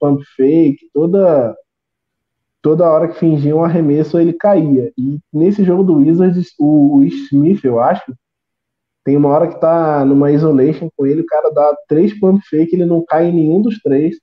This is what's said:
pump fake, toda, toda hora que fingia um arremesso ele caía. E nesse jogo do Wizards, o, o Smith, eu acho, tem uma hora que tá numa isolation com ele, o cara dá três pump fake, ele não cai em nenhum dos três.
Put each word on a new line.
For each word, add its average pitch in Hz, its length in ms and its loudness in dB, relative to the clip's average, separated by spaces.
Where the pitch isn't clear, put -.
pump 143 220 -2
fake, 147 560 0
toda, 165 640 0
toda 165 300 0
hora 160 180 0
que 165 100 -12
fingia 151 360 0
um 160 80 0
arremesso 156 560 0
ele 170 140 2
caía. 156 680 0
E 139 220 -6
nesse 190 320 0
jogo 180 200 0
do 170 140 2
Wizards, 175 600 0
o, 147 380 2
o 139 80 4
Smith, 147 600 -2
eu 120 140 0
acho, 139 340 -2
tem 135 120 0
uma 147 140 2
hora 156 180 0
que - 120 -12
tá 160 440 0
numa 143 260 2
isolation 151 680 0
com 139 80 -4
ele, 147 180 -2
o 170 40 -6
cara 156 240 -2
dá 147 260 0
três 190 320 0
pump 190 280 2
fake, 160 280 -2
ele 180 100 -2
não 170 180 -2
cai 160 220 -2
em 175 60 -2
nenhum 165 280 0
dos 226 200 -4
três. 147 420 -2